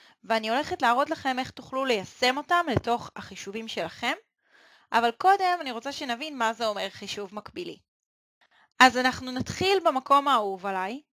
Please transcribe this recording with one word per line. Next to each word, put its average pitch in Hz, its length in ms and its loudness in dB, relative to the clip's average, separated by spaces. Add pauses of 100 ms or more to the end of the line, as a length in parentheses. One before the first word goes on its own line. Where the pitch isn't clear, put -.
(240)
ואני 220 260 -2
הולכת 285 320 0
להראות 254 280 4
לכם 262 300 -2
איך 254 120 -6
תוכלו 262 340 -6
ליישם 247 520 0
אותם 349 340 2
לתוך 240 440 -2
החישובים 202 520 -12
שלכם. 220 460 -4 (760)
אבל 233 200 4
קודם 370 500 4
אני 269 100 -6
רוצה 240 200 -8
שנבין 269 460 -6
מה 226 160 2
זה 226 140 -2
אומר 196 220 -2
חישוב 196 460 -10
מקבילי. - 420 -12 (1000)
אז 247 180 8
אנחנו 254 340 -2
נתחיל 359 540 0
במקום 277 420 2
האהוב 202 380 0
עליי 196 360 -4 (120)